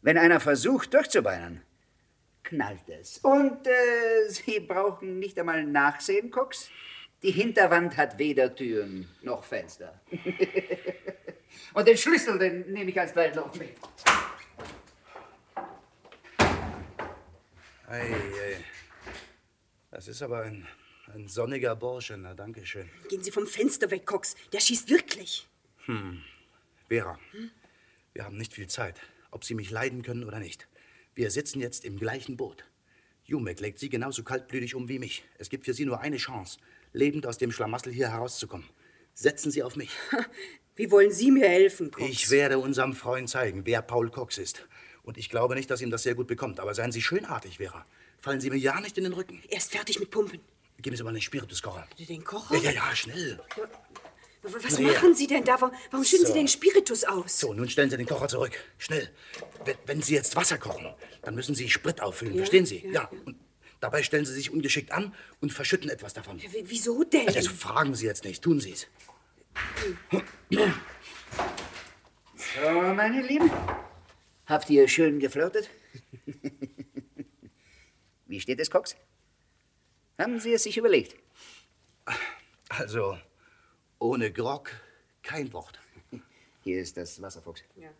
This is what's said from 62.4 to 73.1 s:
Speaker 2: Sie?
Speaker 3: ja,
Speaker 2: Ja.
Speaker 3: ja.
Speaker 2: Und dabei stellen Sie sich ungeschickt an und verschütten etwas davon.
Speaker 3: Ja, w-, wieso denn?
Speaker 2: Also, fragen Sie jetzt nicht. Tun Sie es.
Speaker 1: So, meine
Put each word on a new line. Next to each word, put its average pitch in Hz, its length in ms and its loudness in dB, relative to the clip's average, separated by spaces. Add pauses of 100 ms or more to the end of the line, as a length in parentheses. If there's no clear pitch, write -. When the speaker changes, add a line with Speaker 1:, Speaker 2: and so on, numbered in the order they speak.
Speaker 2:
Sie? 98 220 -4
Speaker 3:
ja, 190 60 -8
Speaker 2:
Ja. - 200 -2
Speaker 3:
ja. - 140 -18
Speaker 2:
Und 135 100 -14 (440)
dabei 139 240 -2
stellen 151 200 0
Sie 131 80 -6
sich 135 200 -8
ungeschickt 139 400 -2
an 190 220 -4 (260)
und 147 120 -4
verschütten 147 380 -2
etwas 120 240 -10
davon. - 240 -14
Speaker 3:
Ja, 180 140 -14
w-, 220 140 -6
wieso 233 380 2
denn? 262 240 4
Speaker 2:
Also, - 220 2
fragen 139 460 0
Sie 110 100 -4
jetzt 104 180 -4
nicht. 95 180 -8
Tun 160 180 4
Sie - 120 -8
es. - 140 -10 (3500)
Speaker 1:
So, 151 340 -2 (240)
meine 226 260 2